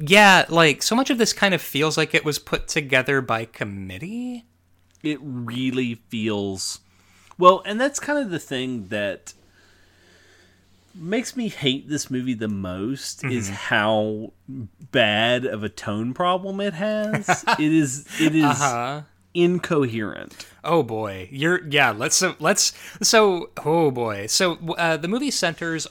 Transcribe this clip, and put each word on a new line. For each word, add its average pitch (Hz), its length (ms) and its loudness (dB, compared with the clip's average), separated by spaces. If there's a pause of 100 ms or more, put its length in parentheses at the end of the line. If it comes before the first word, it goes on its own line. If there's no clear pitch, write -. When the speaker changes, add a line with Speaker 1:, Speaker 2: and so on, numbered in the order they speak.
Speaker 1:
yeah, 190 480 8
like, 160 340 4
so - 140 0
much 269 140 2
of 262 80 2
this 226 140 2
kind 196 220 2
of 160 80 -2
feels 151 340 -2
like 156 180 0
it 160 100 2
was 151 140 -2
put - 300 -6
together 135 520 0
by 117 240 -2
committee. 131 1000 -10 (580)
Speaker 2:
It 151 200 -4
really 123 760 -4 (120)
feels, 101 720 -4 (580)
well, 180 260 8
and 208 160 -4
that's 277 200 0
kind 294 180 -2
of 262 120 -4
the 170 80 -4
thing 127 500 -6
that 101 460 -6 (1600)
makes 190 420 -6
me 233 120 -4
hate 135 400 -2
this 143 220 -6
movie 127 240 -2
the 110 140 -4
most, 98 760 -6
is 123 220 -4
Speaker 1:
Mm-hmm. 98 80 -8
Speaker 2:
how 107 800 -2 (580)
bad 117 540 2
of 107 180 -6
a 107 60 -4
tone 110 460 -6
problem 185 460 -2
it 202 140 -4
has. 214 760 -2
Speaker 1:
<laughs> 220 80 2
Speaker 2:
It 151 140 2
is, 147 340 0 (140)
it 156 140 2
is 156 100 4
Speaker 1:
Uh-huh. 139 580 0 (320)
Speaker 2:
incoherent. 143 1120 -2 (180)
Speaker 1:
Oh 160 180 2
boy, 107 480 -8
you're, 160 380 -2
yeah. 139 240 4
Let's, 120 240 -2
so, 180 240 0
let's, 175 320 2 (300)
so, 202 480 4 (140)
oh 156 260 4
boy. 110 360 -4
So, 175 280 0 (220)
uh, 165 200 2
the 156 120 -6
movie 254 220 -2
centers 165 600 -4